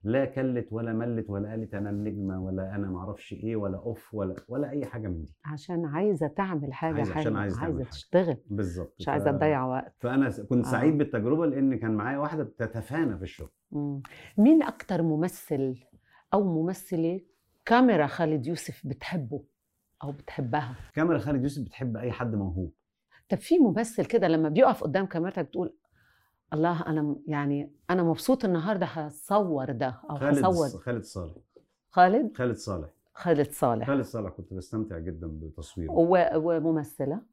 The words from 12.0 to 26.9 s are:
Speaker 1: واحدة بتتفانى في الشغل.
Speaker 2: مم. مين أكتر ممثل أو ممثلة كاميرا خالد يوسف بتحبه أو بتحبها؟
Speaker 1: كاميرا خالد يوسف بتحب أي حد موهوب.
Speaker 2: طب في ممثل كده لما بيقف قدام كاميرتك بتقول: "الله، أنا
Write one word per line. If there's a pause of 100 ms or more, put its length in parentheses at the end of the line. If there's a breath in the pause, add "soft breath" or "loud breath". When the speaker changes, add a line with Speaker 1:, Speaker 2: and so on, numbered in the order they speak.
Speaker 1:
واحدة
بتتفانى
في
الشغل. (220)
Speaker 2:
مم. (360 loud breath)
مين
أكتر
ممثل (580 soft breath)
أو
ممثلة (440)
كاميرا
خالد
يوسف
بتحبه (600)
أو
بتحبها؟ (180)
Speaker 1:
كاميرا
خالد
يوسف
بتحب
أي
حد
موهوب. (560 soft breath)
Speaker 2:
طب
في
ممثل
كده
لما
بيقف
قدام
كاميرتك
بتقول: (800)
"الله،
أنا